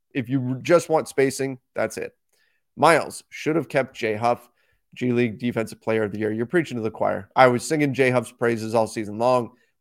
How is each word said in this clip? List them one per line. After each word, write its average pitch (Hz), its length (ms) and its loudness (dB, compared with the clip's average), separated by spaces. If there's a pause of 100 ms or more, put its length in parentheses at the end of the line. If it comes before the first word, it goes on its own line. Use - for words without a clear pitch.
(140)
if 123 160 -6
you 127 320 -2
just 165 260 4
want 151 180 0
spacing, 135 520 -2 (160)
that's 110 240 -4
it. - 180 -10 (580)
Miles, 135 540 2
"Should - 280 -4
have 139 120 -4
kept 131 260 -2
Jay 110 200 -4
Huff, 117 340 -2 (460)
G 123 180 -2
League 120 260 0
Defensive 113 440 -4
Player 110 220 0
of 98 80 -4
the 107 60 -6
Year." 107 140 -2
You're 113 140 -4
preaching 139 320 -2
to 110 40 -4
the 110 80 -2
choir. 101 460 -4
I 131 120 8
was 120 180 0
singing 147 260 0
Jay 127 160 2
Huff's 123 240 0
praises 110 420 -2
all 110 120 4
season 104 320 -8
long, 123 320 2 (300)